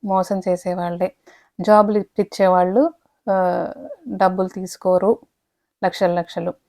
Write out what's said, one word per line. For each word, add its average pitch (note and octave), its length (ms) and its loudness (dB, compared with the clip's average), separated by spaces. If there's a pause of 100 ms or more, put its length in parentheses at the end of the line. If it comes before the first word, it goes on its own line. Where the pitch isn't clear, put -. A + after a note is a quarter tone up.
మోసం F#3+ 420 0
చేసేవాళ్ళే. F3+ 680 -4 (460)
జాబ్‌లు G#3 360 4
ఇప్పించేవాళ్ళు, G3 960 2 (360)
ఆ, G3 60 2 (720)
డబ్బులు F#3+ 400 0
తీసుకోరు F#3 640 -2 (720)
లక్షలు F#3 300 0
లక్షలు. F3 400 -6 (160)